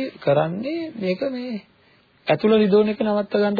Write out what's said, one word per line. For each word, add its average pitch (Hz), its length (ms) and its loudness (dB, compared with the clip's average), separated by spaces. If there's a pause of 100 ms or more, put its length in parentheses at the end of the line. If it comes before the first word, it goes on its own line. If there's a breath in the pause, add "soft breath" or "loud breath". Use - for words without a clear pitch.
(160)
කරන්නේ 175 640 0 (120)
මේක 190 340 -4
මේ 254 260 -6 (760 soft breath)
ඇතුළ 214 280 2
රිදෝන 214 340 4
එක 208 120 -4
නවත්ත 208 340 -2
ගන්න 208 240 0